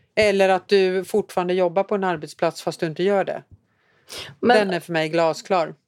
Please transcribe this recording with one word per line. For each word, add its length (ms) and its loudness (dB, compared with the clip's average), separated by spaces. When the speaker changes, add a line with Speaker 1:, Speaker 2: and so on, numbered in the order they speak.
Speaker 1:
Eller 340 4
att 180 0
du 380 2
fortfarande 480 -2
jobbar 300 0
på 120 -4
en 80 -2
arbetsplats 580 -4
fast 180 -6
du 60 -2
inte 180 -6
gör 200 0
det. 200 -6
Speaker 2:
Men 180 4
Speaker 1:
Den 180 2
är 40 -4
för 140 -10
mig 160 0
glasklar. 640 -2